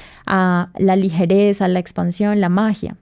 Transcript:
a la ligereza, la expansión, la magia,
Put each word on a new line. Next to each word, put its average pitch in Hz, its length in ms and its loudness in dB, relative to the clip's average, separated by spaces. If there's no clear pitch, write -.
a 180 520 0
la 190 180 2
ligereza, 190 720 2
la 180 120 0
expansión, 202 600 -2
la 180 80 0
magia, 208 540 -2